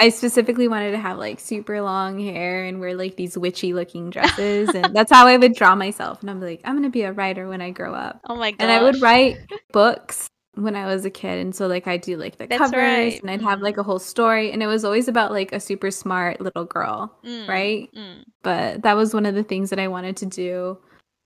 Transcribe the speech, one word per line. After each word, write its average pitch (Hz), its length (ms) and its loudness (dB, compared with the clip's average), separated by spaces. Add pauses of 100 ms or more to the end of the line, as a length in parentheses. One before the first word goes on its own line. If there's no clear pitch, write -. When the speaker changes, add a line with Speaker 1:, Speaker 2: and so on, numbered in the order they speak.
Speaker 1:
I 226 80 8
specifically 240 580 2
wanted 208 240 -2
to 208 80 -4
have, 214 200 -6
like, 208 200 -8
super 208 440 -6
long 190 360 -4
hair 185 460 -4
and 185 160 -8
wear, 180 160 -6
like, 185 200 -6
these 180 220 -6
witchy 180 360 -4
looking 175 360 -6
dresses. 202 600 0
Speaker 2:
<laughs> 220 40 0
Speaker 1:
And 185 200 -2
that's 220 180 4
how 247 160 12
I 254 80 8
would 247 180 6
draw 190 220 6
myself. - 440 -6
And 202 100 -10
I'm 190 100 -10
like, 175 240 -10
"I'm 262 100 -4
gonna 285 160 -2
be 240 120 -2
a 190 100 -4
writer 190 360 -4
when 190 140 -8
I 180 80 -8
grow 185 240 -10
up." - 340 -10
Speaker 2:
Oh 233 80 -8
my 220 220 -2
Speaker 1:
And 220 140 2
I 226 100 6
would 262 120 6
Speaker 2:
gosh. 262 80 0
Speaker 1:
write 247 340 6 (360)
books - 540 2 (280)
when 208 220 -4
I 196 100 -6
was 190 180 -2
a 196 60 -4
kid. 185 280 -8
And 185 160 -6
so, 196 140 -4
like, 180 180 -4
I'd 180 160 -4
do, 180 140 -6
like, - 220 -10
the - 100 -10
Speaker 2:
That's 240 100 -2
Speaker 1:
covers 262 160 2
Speaker 2:
right. 254 480 0
Speaker 1:
and 196 80 -8
I'd 196 120 -6
have, 202 180 -2
Speaker 2:
Mm. - 20 -6
Speaker 1:
like, 208 160 -2
a 202 60 -4
whole 190 160 -2
story. 220 500 0
And 220 140 -4
it - 20 -2
was 214 180 0
always 220 220 0
about, 226 240 0
like, 196 220 -4
a 208 80 -6
super 196 320 -6
smart 180 480 -4
little 180 240 -6
girl, 170 600 -6
Speaker 2:
Mm, 233 240 -12
Speaker 1:
right? 202 480 -2
Speaker 2:
mm. 202 280 -18 (180)
Speaker 1:
But 180 400 -2
that 208 140 4
was 220 180 2
one 214 120 0
of 202 100 -2
the 208 80 -2
things 196 260 -4
that 190 80 -2
I 190 100 -2
wanted 185 300 -8
to 202 80 -8
do, 180 520 -8 (480)